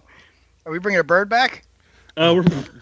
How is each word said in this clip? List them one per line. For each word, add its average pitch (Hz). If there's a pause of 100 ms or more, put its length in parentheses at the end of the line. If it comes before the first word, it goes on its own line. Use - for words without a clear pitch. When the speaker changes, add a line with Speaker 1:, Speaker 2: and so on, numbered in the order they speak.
(640)
Speaker 1:
are 160
we 165
bringing 190
a 160
bird 185
back? 240 (500)
Speaker 2:
Uh, 170
we're 180 (360)